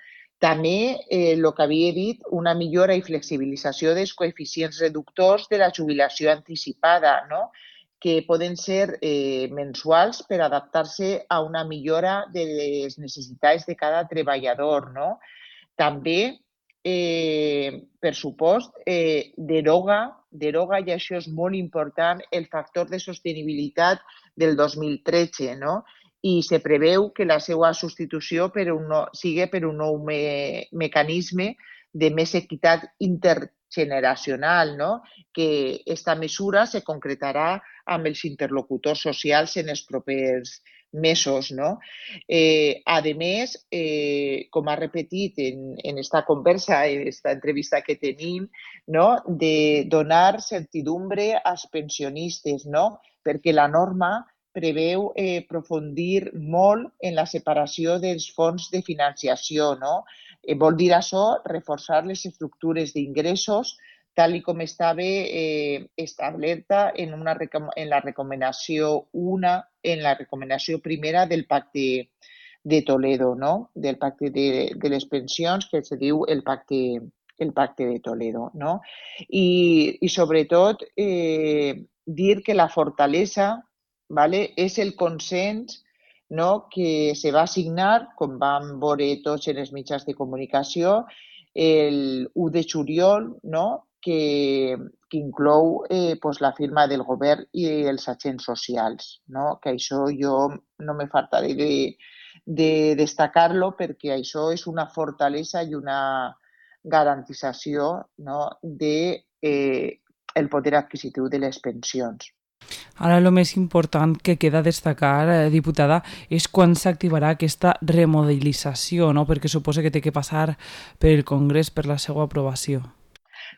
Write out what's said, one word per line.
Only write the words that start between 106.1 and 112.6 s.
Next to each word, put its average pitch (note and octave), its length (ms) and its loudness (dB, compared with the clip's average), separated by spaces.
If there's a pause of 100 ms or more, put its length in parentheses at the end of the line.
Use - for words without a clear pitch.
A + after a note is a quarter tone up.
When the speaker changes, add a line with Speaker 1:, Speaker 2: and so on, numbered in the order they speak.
Speaker 1:
garantització, D3 1080 0 (340)
no? C#3 140 -6 (240)
De, D#3 600 -2 (160)
eh, C#3 600 -2 (340)
el D3+ 160 0
poder D3 300 0
adquisitiu C#3 500 -6
de C#3 100 -2
les C3+ 220 -4
pensions. A#2+ 720 -8 (680)